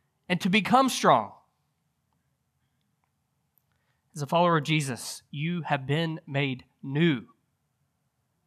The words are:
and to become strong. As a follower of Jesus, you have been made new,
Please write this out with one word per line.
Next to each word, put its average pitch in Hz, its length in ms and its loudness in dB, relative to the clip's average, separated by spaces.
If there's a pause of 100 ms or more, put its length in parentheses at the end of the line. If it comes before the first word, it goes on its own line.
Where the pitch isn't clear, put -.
(280)
and 180 120 -2
to 185 100 -2
become 220 380 4
strong. 131 440 2 (2750)
As 147 60 -8
a 139 40 -8
follower 170 300 2
of 143 80 0
Jesus, 139 640 -4
you 160 320 -6
have 135 240 -4
been 160 400 -4
made 139 380 -4 (180)
new, 139 440 0 (1200)